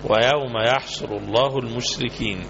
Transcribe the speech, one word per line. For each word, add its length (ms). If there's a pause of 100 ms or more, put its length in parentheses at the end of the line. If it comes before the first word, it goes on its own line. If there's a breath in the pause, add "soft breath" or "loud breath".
ويوم 600
يحشر 520
الله 420
المشركين. 800 (100)